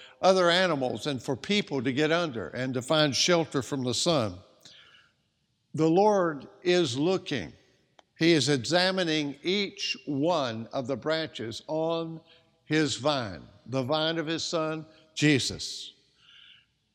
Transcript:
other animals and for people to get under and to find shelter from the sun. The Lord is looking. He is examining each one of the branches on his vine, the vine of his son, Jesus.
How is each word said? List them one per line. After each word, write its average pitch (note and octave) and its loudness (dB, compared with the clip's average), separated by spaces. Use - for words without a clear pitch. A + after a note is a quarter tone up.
other F3+ 6
animals D3 0
and C3+ -4
for C#3 -2
people G3 -2
to B2 -2
get D3+ 2
under D3 -2
and C3 -6
to C3 -4
find D3+ 2
shelter E3 2
from C3+ -6
the B2 0
sun. A#2 0
The D#3+ 2
Lord E3+ 4
is F3 2
looking. D3+ -2
He E3 6
is C#3 4
examining D#3 0
each F#3+ -2
one C#3 -2
of B2+ -4
the C3+ -2
branches C#3+ -4
on E3 -4
his D3+ 0
vine, A2+ -2
the C3 -4
vine D#3 -2
of D#3 -4
his E3 -4
son, D#3+ -4
Jesus. - 0